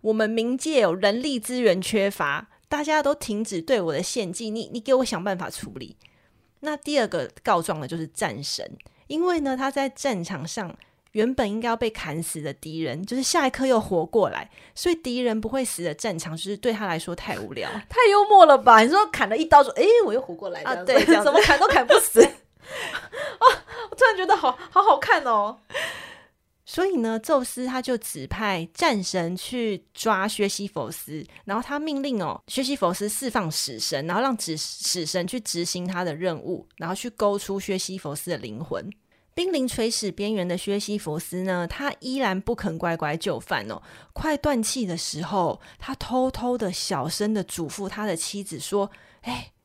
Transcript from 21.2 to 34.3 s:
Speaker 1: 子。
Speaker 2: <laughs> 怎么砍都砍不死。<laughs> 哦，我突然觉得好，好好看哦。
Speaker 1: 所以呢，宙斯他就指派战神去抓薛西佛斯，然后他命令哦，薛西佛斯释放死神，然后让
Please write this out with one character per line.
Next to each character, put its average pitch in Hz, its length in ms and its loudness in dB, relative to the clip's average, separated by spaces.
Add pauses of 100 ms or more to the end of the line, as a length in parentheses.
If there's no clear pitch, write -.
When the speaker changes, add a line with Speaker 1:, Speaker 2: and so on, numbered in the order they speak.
Speaker 1:
子。 - 20 -2
Speaker 2:
<laughs> 285 60 6
怎 - 0 -
么 311 100 8
砍 294 180 6
都 - 80 6
砍 381 180 6
不 285 140 -4
死。 - 220 6
<laughs> - 40 12
哦， - 1200 -6 (460)
我 - 40 -14
突 - 80 4
然 453 140 4
觉 370 80 -2
得 415 100 4
好， 254 220 0 (140)
好 370 100 4
好 403 160 6
看 349 260 2
哦。 220 360 0 (1040)
Speaker 1:
所 349 200 -2
以 381 120 0
呢， 226 200 -2
宙 269 240 2
斯 247 240 -8
他 254 160 -4
就 247 160 -2
指 135 300 -10
派 190 460 -4
战 262 280 0
神 180 360 -2
去 220 560 -6
抓 202 340 0
薛 208 220 -2
西 202 180 -6
佛 139 240 -8
斯， 151 340 -12 (200)
然 202 100 -6
后 240 100 -4
他 285 140 -6
命 294 240 -4
令 254 180 -2
哦， 143 260 -6
薛 - 140 -4
西 277 140 -2
佛 180 180 0
斯 202 140 -6
释 247 220 -6
放 208 200 -2
死 135 300 -6
神， 139 260 -4
然 170 80 -4
后 202 80 0
让 262 140 0